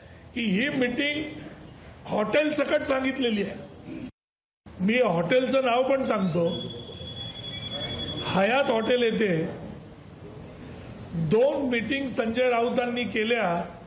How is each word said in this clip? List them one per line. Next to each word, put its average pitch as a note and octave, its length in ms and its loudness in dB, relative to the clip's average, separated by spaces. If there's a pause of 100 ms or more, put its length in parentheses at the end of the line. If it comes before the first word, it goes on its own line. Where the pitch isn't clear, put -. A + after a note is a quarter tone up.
(340)
की A#3+ 60 -4
ही A3 280 2
मीटिंग C#4+ 560 0 (840)
हॉटेल G#3+ 460 2
सकट D4 300 2
सांगितलेली C4 600 0
आहे. G3 120 -4 (1300)
मी G#3+ 180 4
हॉटेलचं B3 640 4
नाव B3 180 4
पण C4+ 200 2
सांगतो, F#3 460 2 (1900)
हयात A3+ 360 4
हॉटेल A#3+ 320 2
येथे F#3+ 460 2 (1700)
दोन B3 540 4
मीटिंग C4+ 380 0
संजय B3 440 2
राऊतांनी A#3+ 540 2
केल्या G3+ 580 2 (240)